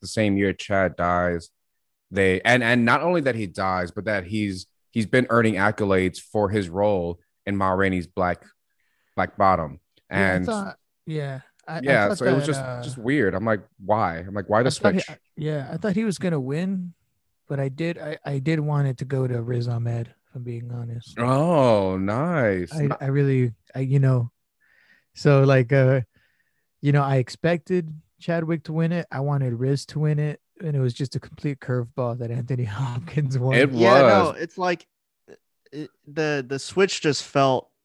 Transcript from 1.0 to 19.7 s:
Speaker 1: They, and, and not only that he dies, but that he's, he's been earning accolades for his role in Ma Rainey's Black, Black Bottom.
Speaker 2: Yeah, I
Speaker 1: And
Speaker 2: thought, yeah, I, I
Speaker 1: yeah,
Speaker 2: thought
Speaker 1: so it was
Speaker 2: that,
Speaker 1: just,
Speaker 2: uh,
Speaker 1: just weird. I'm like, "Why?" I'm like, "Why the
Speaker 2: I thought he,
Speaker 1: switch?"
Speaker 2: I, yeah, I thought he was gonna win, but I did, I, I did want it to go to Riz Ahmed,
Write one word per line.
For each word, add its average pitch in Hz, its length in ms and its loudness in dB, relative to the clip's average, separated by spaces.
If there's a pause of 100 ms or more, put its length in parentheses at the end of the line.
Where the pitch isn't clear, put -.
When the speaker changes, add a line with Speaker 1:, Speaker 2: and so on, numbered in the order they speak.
Speaker 1:
They, 95 300 2
and, 123 220 4
and 120 220 4
not 131 160 4
only 170 200 0
that 131 140 0
he 110 120 -6
dies, 92 440 -4
but 98 140 -10
that 101 200 -2
he's, 98 420 -4 (240)
he's 113 160 -2
been 127 240 2
earning 113 240 4
accolades 95 640 2
for 104 300 -2
his 98 200 -2
role 90 500 -2 (280)
in 101 100 -2
Ma 95 140 0
Rainey's 92 360 0
Black, 90 380 -4 (680)
Black 92 220 -4
Bottom. 85 420 2 (300)
Speaker 2:
Yeah, 92 80 -4
I - 20 2 (160)
Speaker 1:
And 90 100 -2
Speaker 2:
thought, 98 320 -6 (300)
yeah, 143 320 -8 (280)
I, 160 100 -10
I - 60 -10
Speaker 1:
yeah, 123 240 4
Speaker 2:
thought 101 120 -2
Speaker 1:
so 123 60 -2
it 131 80 2
was 143 120 0
Speaker 2:
that, 156 80 0
Speaker 1:
just, 139 80 -4
Speaker 2:
uh, 127 220 -10
Speaker 1:
just 127 160 -10
weird. 113 340 0
I'm 95 100 -4
like, 110 180 0 (220)
"Why?" 95 360 0
I'm 95 160 -12
like, 98 140 -6
"Why 107 120 4
the 127 60 2
Speaker 2:
I - 20 0
thought 190 240 0
he, 190 60 0
Speaker 1:
switch?" - 100 -6
Speaker 2:
I, - 80 -16 (180)
yeah, 151 360 -6
I 170 60 -8
thought 190 180 -2
he 214 100 0
was 196 140 -4
gonna 170 200 -2
win, 175 540 -4 (540)
but 143 120 -4
I 139 100 -2
did, 165 280 -6
I, 151 260 -12
I 143 160 -4
did 156 200 0
want 147 280 0
it 131 120 -4
to 135 60 -8
go 131 220 -2
to 120 140 -2
Riz 120 260 -2
Ahmed, 117 400 -4